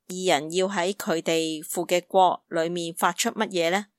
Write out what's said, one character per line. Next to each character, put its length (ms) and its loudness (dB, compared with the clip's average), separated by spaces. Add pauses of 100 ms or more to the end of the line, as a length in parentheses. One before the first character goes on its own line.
義 260 -2
人 220 0
要 140 2
喺 260 -2
佢 260 -2
哋 420 -2
父 240 -4
嘅 200 2
國 420 4
裏 220 -2
面 240 -6
發 180 0
出 160 -2
乜 200 -4
嘢 220 0
呢？ 180 -2 (100)